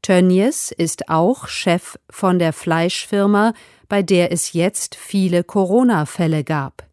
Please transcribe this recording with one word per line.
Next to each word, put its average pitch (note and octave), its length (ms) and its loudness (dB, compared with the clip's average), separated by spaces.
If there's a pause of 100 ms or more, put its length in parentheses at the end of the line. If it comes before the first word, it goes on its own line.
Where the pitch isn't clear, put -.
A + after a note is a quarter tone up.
Tönnies F#3 680 2
ist - 380 -6
auch E3+ 380 0
Chef - 500 -4 (120)
von F3+ 280 0
der E3 160 0
Fleischfirma, G3+ 1000 0 (360)
bei G3+ 140 0
der F3 280 2
es - 220 -6
jetzt F3 420 -2
viele F3+ 480 -2
Corona-Fälle F3+ 1000 0
gab. C#3+ 500 -6